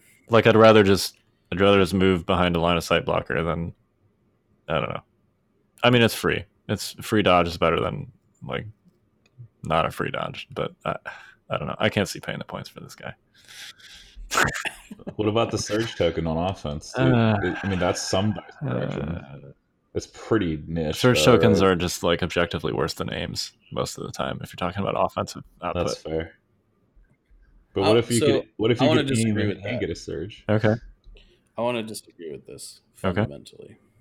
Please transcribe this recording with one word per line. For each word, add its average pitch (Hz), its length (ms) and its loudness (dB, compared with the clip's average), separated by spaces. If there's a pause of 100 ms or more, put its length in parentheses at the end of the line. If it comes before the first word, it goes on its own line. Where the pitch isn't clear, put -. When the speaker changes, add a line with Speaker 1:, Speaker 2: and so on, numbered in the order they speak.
(300)
Speaker 1:
Like, 113 160 6
I'd 113 100 8
rather 110 260 10
just, 98 340 2 (360)
I'd 87 80 -2
rather 101 180 6
just 92 160 2
move 92 320 2
behind 90 300 2
a 82 40 0
line 85 180 2
of 82 60 -6
sight - 200 0
blocker 82 380 -2
than, 85 320 -4 (920)
I 80 120 -2
don't 55 100 -4
know. - 100 -10 (840)
I 120 80 4
mean, 123 120 6
it's 110 120 4
free. - 300 -2 (220)
It's - 360 -6
free 107 200 2
dodge 87 260 6
is 82 100 -8
better 85 220 2
than, - 300 -6 (320)
like, - 240 -8 (1000)
not 80 220 0
a - 40 -4
free - 200 -6
dodge, - 400 -10
but - 220 -6 (140)
I, - 100 -4 (540)
I - 80 -4
don't 73 100 -8
know. - 100 -8
I 113 120 -8
can't 101 180 -2
see - 120 -12
paying - 180 -10
the - 60 -12
points - 260 -14
for - 100 -20
this - 140 -20
guy. - 180 -16 (1160)
<laughs> - 140 0 (720)
Speaker 2:
What 107 120 0
about 113 220 0
the 107 80 -4
surge 113 380 -4
token 82 300 0
on 80 100 -2
offense? 82 600 -6
Dude, 131 160 2
Speaker 1:
Uh, 113 300 4
Speaker 2:
it, 90 200 -2
I 95 60 -4
mean, 95 100 -2
that's 90 220 0
some 101 340 -2
dice - 100 -12 (180)
direction. - 460 -6
Speaker 1:
uh, - 300 -10 (560)
Speaker 2:
It's - 120 -6
pretty 85 600 -2
niche, 82 300 -4
Speaker 1:
surge 123 280 4
Speaker 2:
though, 123 120 8
Speaker 1:
tokens 104 240 6
Speaker 2:
right? 95 100 6
Speaker 1:
are 92 60 4
just, 85 280 -4
like, 85 180 2
objectively 85 500 -2
worse 67 220 -2
than - 180 -6
aims - 400 -8 (200)
most - 260 -6
of - 60 -10
the - 80 -12
time - 300 -6
if - 100 -16
you're - 60 -20
talking 90 240 -4
about - 140 -2
offensive - 460 -4 (200)
output. 87 240 -2
Speaker 2:
That's - 160 -4
fair. 80 300 -6 (1400)
But 98 80 0
Speaker 3:
Uh, 98 60 2
Speaker 2:
what 110 80 6
if 117 140 2
you 120 80 2
Speaker 3:
so 151 80 2
Speaker 2:
could, - 220 2 (100)
what 110 120 2
if 117 100 2
Speaker 3:
I 131 40 4
Speaker 2:
you 143 40 6
Speaker 3:
wanna 156 140 4
Speaker 2:
could 135 80 -4
aim 131 60 0
Speaker 3:
disagree 110 260 0
Speaker 2:
and, 104 60 -2
Speaker 3:
with 95 100 -6
Speaker 2:
and 104 160 -8
Speaker 3:
that. - 60 -4
Speaker 2:
get 85 100 -4
a 87 60 -6
surge? 85 520 -12
Speaker 1:
Okay. 107 260 2 (840)
Speaker 3:
I - 60 -6
wanna 120 200 -4
disagree 98 480 -14
with 69 160 -16
this - 340 -20 (240)
Speaker 1:
Okay. 95 180 -2
Speaker 3:
fundamentally. - 560 -12 (220)